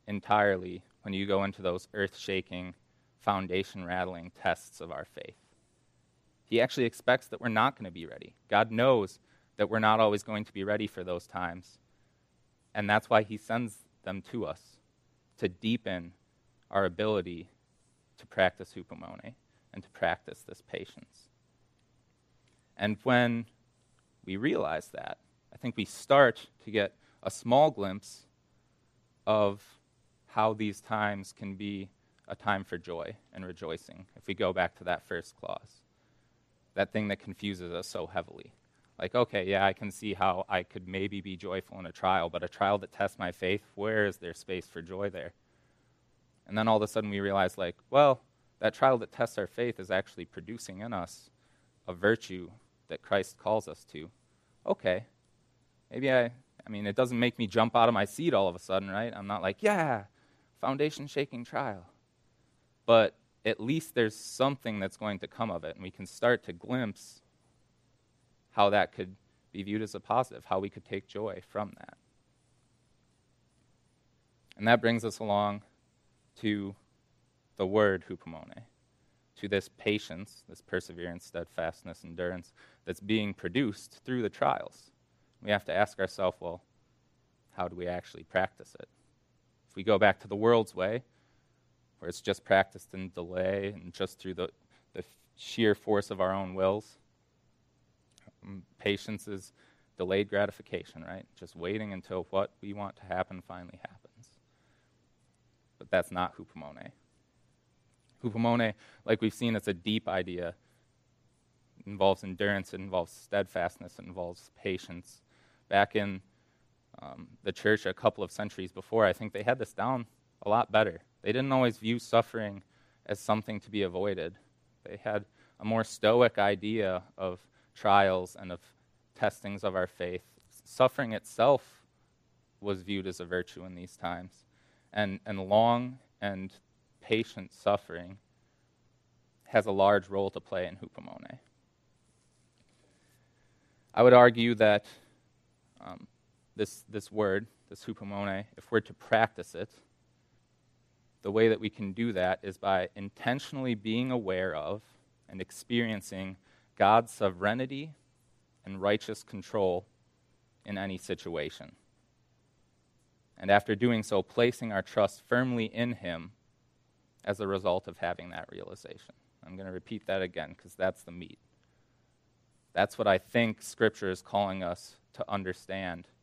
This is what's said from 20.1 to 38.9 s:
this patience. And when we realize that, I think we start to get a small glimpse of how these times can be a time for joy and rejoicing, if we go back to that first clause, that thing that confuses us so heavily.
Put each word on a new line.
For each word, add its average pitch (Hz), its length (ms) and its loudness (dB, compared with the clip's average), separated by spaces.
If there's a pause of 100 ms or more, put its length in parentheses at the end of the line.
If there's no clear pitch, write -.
this - 140 -18
patience. - 680 -14 (1500)
And 104 240 -2
when 120 460 2 (760)
we 95 140 -6
realize 80 560 -2
that, - 240 -12 (340)
I - 60 -20
think 120 200 -8
we 101 80 -2
start - 600 6 (180)
to 107 80 -14
get 104 220 0 (300)
a 95 80 -4
small 139 400 4
glimpse 101 520 -8 (1040)
of 104 380 2 (640)
how 110 260 2
these 107 280 -4
times 104 540 -4
can 98 200 -10
be 98 340 -8 (380)
a - 80 -12
time 98 280 -2
for 90 140 -8
joy 85 380 -10 (180)
and 92 120 -14
rejoicing, 82 600 -12 (100)
if - 120 -20
we 98 60 -4
go 92 180 0
back 87 240 0
to - 80 -20
that 87 240 -4
first 85 280 -8
clause, - 460 -14 (920)
that 98 180 -2
thing 107 160 -2
that 98 120 -4
confuses 90 520 -8
us 87 160 -8
so 82 200 -8
heavily. - 440 -8 (480)